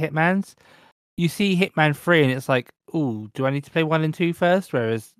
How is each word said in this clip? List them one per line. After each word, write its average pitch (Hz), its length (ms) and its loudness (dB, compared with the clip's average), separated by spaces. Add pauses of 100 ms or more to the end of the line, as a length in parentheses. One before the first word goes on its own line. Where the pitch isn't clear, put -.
Hitmans, 165 480 -2 (640)
you 175 100 0
see 196 300 0
Hitman 156 380 2
Three 165 280 2
and 131 80 2
it's 131 180 -6
like, 127 220 -2 (240)
"Ooh, 110 380 -4
do 131 120 -2
I 135 40 0
need 143 160 -4
to - 60 -20
play 165 120 0
one 156 200 0
and 156 100 -2
two 170 200 -2
first?" 180 400 0
Whereas 113 460 -2